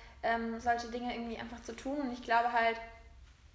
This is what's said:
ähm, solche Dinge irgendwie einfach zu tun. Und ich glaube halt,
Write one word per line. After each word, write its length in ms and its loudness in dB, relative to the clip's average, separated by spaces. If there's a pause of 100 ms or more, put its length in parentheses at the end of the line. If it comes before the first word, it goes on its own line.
(220)
ähm, 380 0
solche 280 2
Dinge 260 -4
irgendwie 240 -6
einfach 240 -10
zu 120 -8
tun. 260 -4
Und 120 0
ich 100 -8
glaube 300 4
halt, 240 4 (800)